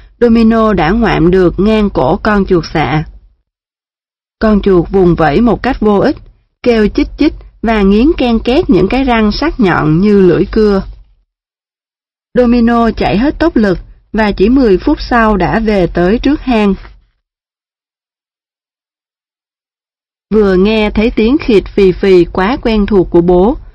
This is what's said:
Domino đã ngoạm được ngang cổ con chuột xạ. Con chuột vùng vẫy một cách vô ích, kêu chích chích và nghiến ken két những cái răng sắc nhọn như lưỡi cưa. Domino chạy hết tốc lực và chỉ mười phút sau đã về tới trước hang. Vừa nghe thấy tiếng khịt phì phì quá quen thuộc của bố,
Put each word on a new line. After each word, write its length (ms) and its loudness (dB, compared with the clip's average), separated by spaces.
Domino 540 2
đã 180 0
ngoạm 400 0
được 280 0
ngang 300 0
cổ 340 -2
con 220 0
chuột 280 -2
xạ. 300 -4
Con 220 0
chuột 280 2
vùng 260 2
vẫy 260 0
một 220 0
cách 160 -4
vô 180 0
ích, 200 -2
kêu 240 2
chích 200 -2
chích 160 0
và 200 -2
nghiến 260 2
ken 220 -2
két 300 -2
những 180 2
cái 160 -2
răng 280 0
sắc 280 -4
nhọn 420 0
như 200 2
lưỡi 300 2
cưa. 320 0
Domino 540 2
chạy 260 -2
hết 220 -2
tốc 160 -2
lực 220 0
và 180 0
chỉ 180 0
mười 280 2
phút 240 -2
sau 360 0
đã 220 -2
về 280 0
tới 320 -2
trước 220 -2
hang. 320 0
Vừa 220 2
nghe 340 0
thấy 220 -2
tiếng 260 0
khịt 300 0
phì 240 2
phì 340 2
quá 360 -4
quen 240 0
thuộc 240 0
của 120 2
bố, 360 2